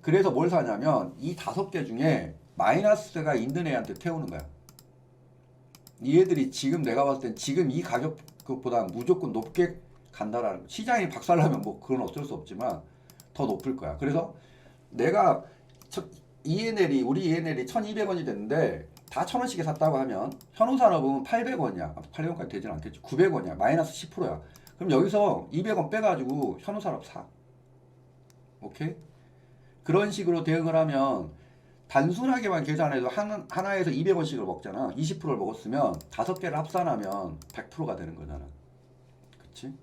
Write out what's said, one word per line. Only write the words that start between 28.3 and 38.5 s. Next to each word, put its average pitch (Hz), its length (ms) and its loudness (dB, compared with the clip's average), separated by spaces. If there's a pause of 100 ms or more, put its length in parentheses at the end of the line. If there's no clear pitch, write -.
오케이? 156 340 -6 (920)
그런 202 220 6
식으로 170 340 0
대응을 160 320 2
하면 139 560 2 (560)
단순하게만 185 760 2
계산해도 143 440 0
한-, 208 400 -4
하나에서 190 400 0
이백 160 300 2
원씩을 139 260 -2
먹잖아. 98 500 -6
이십 156 240 -2
프로를 135 200 -2
먹었으면 107 560 -2 (180)
다섯 175 220 -2
개를 160 240 -4
합산하면 101 840 -4 (140)
백 - 160 -12
프로가 - 260 -6
되는 80 180 -10
거잖아. 73 320 -12 (920)